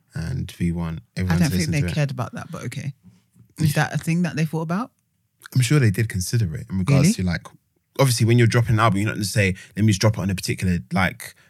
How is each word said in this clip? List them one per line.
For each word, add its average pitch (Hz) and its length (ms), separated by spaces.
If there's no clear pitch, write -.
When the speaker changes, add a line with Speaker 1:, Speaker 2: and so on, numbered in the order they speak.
Speaker 1:
And 82 460
we 87 120
want 82 280
everyone 92 200
Speaker 2:
I - 20
don't 170 120
Speaker 1:
to 90 60
Speaker 2:
think - 20
Speaker 1:
listen - 40
Speaker 2:
they 147 80
Speaker 1:
to 90 60
it. 85 80
Speaker 2:
cared 143 160
about 127 240
that, - 160
but - 140
okay. 143 280
Is 156 160
that - 220
a - 20
thing 165 260
that 165 120
they 160 100
thought 156 160
about? 175 300
Speaker 1:
I'm 127 60
sure 147 180
they 113 120
did 107 180
consider 92 460
it - 140
in 95 100
regards 135 240
Speaker 2:
Really? 196 120
Speaker 1:
to, 92 80
like, 87 240
obviously 123 260
when 117 120
you're 117 100
dropping 120 260
an 107 60
album, 104 200
you're 107 80
not 87 80
gonna 101 100
say, 95 300
"Let 107 80
me 110 60
just 92 100
drop 110 160
it - 40
on 95 80
a 92 60
particular, 90 440
like, - 440